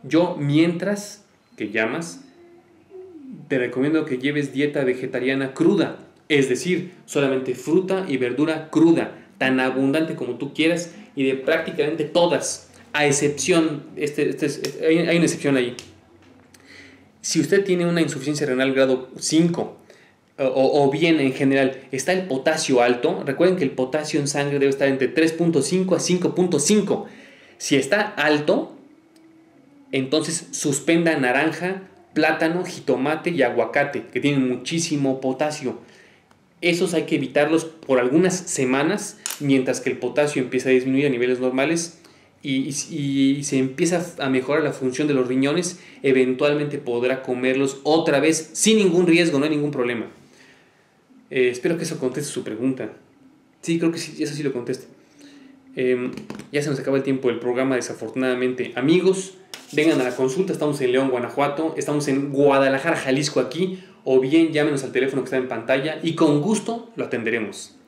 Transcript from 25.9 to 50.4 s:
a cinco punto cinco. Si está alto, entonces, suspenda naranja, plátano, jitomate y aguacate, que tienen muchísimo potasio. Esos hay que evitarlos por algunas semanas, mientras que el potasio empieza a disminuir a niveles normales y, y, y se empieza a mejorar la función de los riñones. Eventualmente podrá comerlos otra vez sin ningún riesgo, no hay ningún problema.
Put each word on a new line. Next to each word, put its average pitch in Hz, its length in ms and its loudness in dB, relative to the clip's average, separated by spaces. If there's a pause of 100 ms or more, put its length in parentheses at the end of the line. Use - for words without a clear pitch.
a 151 60 0
cinco 175 340 0
punto 175 240 2
cinco. 196 480 2 (520)
Si - 180 0
está 202 240 2
alto, 151 760 0 (1160)
entonces, 147 580 -2
suspenda 165 680 0
naranja, 156 640 0 (320)
plátano, 160 500 0
jitomate 147 680 -2
y 160 120 0
aguacate, 120 720 0
que 127 80 -4
tienen 139 280 2
muchísimo 139 720 -2
potasio. 135 580 -4 (840)
Esos 175 340 0
hay 156 100 0
que 160 120 -2
evitarlos 147 480 2
por - 340 -2
algunas 170 380 2
semanas, 143 840 -2 (220)
mientras 131 400 2
que 131 100 -4
el - 80 -6
potasio 147 440 0
empieza 127 280 -2
a - 20 6
disminuir 131 340 4
a 135 40 2
niveles 123 300 0
normales 139 600 -2 (420)
y, 135 320 -4 (160)
y, 139 480 2
y 143 60 -6
se 139 140 0
empieza 165 460 0 (140)
a 139 100 -2
mejorar 135 340 0
la 139 100 -2
función 131 340 -4
de 147 80 0
los 127 140 2
riñones. 143 500 0 (240)
Eventualmente 143 760 2
podrá 123 440 -2
comerlos 131 640 -2
otra 151 360 4
vez 156 320 0
sin 220 260 4
ningún 180 280 4
riesgo, 165 320 4
no 143 60 2
hay 156 60 0
ningún 147 200 0
problema. 120 360 -2 (1300)